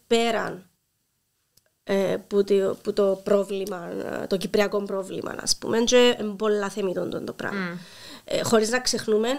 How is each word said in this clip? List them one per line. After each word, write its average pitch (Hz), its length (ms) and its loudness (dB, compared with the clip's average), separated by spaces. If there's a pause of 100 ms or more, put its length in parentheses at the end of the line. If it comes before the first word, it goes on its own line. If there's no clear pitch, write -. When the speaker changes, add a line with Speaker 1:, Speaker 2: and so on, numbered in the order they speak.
Speaker 1:
πέραν, 208 640 0 (1120)
ε, 196 320 0 (100)
που 202 180 2
το, 196 380 2
που 208 100 -4
το 196 320 2
πρόβλημα, 196 680 -2 (320)
ε, - 40 -6
το 196 100 -2
κυπριακό 202 460 0
πρόβλημα, 190 580 -6
ας - 160 0
πούμε, - 220 -2
και 247 420 6
είναι 214 180 -4
πολλά 208 300 0
θεμητό 185 400 -2
το, - 120 -6
το - 120 -6
πράγμα. - 280 -4
Speaker 2:
Μμμ. 175 180 -4 (460)
Speaker 1:
Ε, - 180 -2
χωρίς 214 280 4
να 247 100 0
ξεχνούμε, 220 480 0 (100)